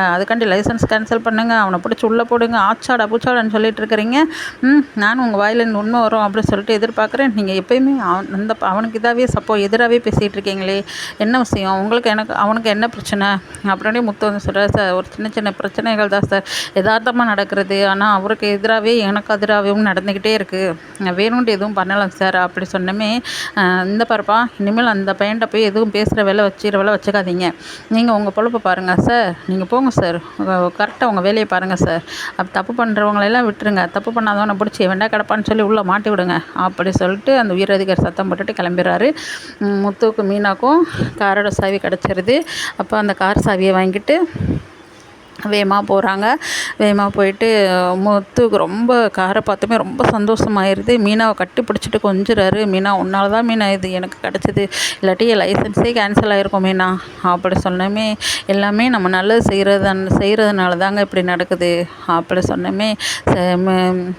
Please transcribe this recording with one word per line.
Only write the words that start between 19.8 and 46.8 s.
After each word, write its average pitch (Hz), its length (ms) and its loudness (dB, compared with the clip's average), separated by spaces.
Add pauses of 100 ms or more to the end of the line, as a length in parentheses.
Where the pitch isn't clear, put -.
நடந்துக்கிட்டே 196 480 0
இருக்கு. 190 420 -2 (240)
நான் 185 160 -2
வேணும்னு 226 300 0
எதுவும் 208 300 -2
பண்ணல 196 320 0
சார்" 190 280 0
அப்படி 180 300 -2
சொன்னமே, 208 560 -2 (360)
ஆ, 185 260 2
"இந்த 208 260 0
பாருப்பா, 214 340 2 (160)
இனிமேல் 214 260 0
அந்த 196 320 0
பையன்கிட்ட 220 280 -2
போய் 214 160 0
எதுவும் 214 300 0
பேசுற 214 320 0
வேலை, 202 220 2
வச்சுக்கிற 202 300 -2
வேலை 202 180 2
வச்சுக்காதீங்க. 185 580 0 (380)
நீங்க 226 240 2
உங்க 208 220 0
பொழப்ப 233 220 0
பாருங்க 185 380 0
சார், 214 400 2 (100)
நீங்க 185 200 -2
போங்க 233 240 0
சார், 175 320 -2 (160)
உங்க, 185 400 0
கரெக்டா 208 260 -4
உங்க 208 180 0
வேலையை 208 240 2
பாருங்க 185 300 -2
சார். 175 260 0 (340)
அப்ப 190 160 -4
தப்பு 233 340 -2
பண்றவங்களெல்லாம் 208 600 0
விட்டுருங்க, 202 440 -2
தப்பு 202 200 -4
பண்ணாதவனை 214 480 0
பிடிச்சி 208 320 0
வெண்டா 196 160 0
கிடப்பான்னு 214 380 -2
சொல்லி 214 160 0
உள்ள 214 220 2
மாட்டி 202 260 0
விடுங்க" 180 280 0 (160)
அப்படி 185 380 -2
சொல்லிட்டு 196 480 2
அந்த 208 140 0
உயரதிகாரி 190 480 2
சத்தம் 185 300 -2
போட்டுட்டு 202 280 -4
கிளம்பிடுறாரு. 180 500 0 (500)
ம், 202 260 0
முத்துவுக்கும் 208 460 0
மீனாக்கும் 208 480 2 (380)
காரோட 202 300 2
சாவி 196 300 0
கிடச்சிருது. 190 600 0 (380)
அப்போ 208 220 -4
அந்த 208 160 0
கார் 196 320 0
சாவியை 190 280 2
வாங்கிட்டு 190 440 0 (1300)
வேகமா 202 340 0 (100)
போறாங்க. 196 400 2 (520)
வேகமா 202 280 2